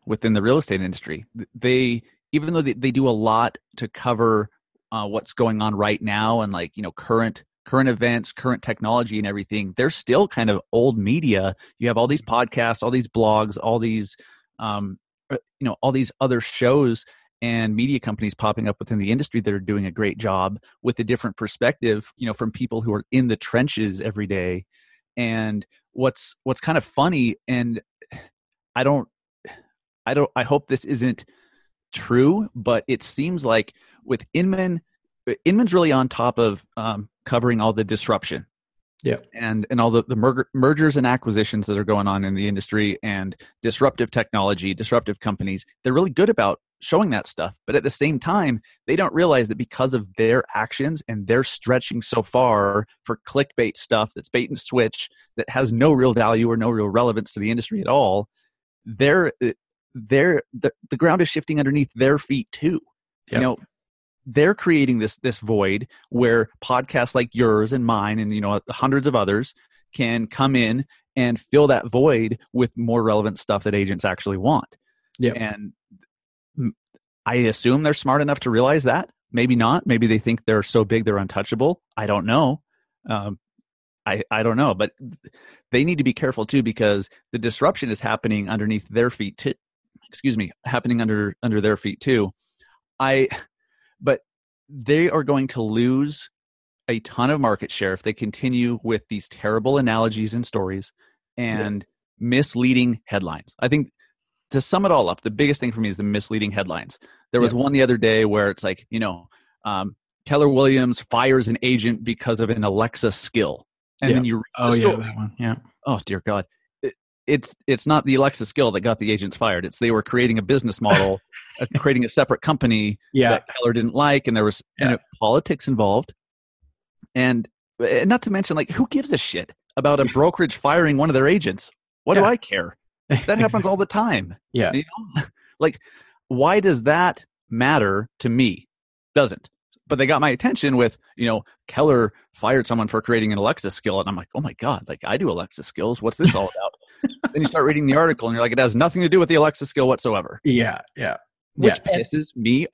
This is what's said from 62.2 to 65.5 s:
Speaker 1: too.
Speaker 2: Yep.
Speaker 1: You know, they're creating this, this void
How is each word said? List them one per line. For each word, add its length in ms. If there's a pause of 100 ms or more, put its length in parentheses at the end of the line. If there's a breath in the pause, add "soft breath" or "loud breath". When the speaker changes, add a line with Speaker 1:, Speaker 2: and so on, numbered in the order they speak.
Speaker 1:
too. 280 (500)
Speaker 2:
Yep. 20
Speaker 1:
You 80
know, 160 (720)
they're 280
creating 460
this, 180
this 200
void 480 (220 soft breath)